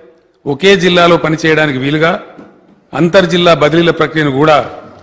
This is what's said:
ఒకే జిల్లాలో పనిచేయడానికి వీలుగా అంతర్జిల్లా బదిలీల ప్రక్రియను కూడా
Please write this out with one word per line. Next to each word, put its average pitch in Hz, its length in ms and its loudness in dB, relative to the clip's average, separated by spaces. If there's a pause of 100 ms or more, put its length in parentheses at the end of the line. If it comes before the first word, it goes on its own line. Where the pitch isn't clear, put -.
(460)
ఒకే 175 300 0
జిల్లాలో 175 400 2
పనిచేయడానికి 156 640 -2
వీలుగా 156 440 -2 (720)
అంతర్జిల్లా 175 600 2
బదిలీల 156 360 0
ప్రక్రియను 151 400 -2
కూడా 143 300 2 (420)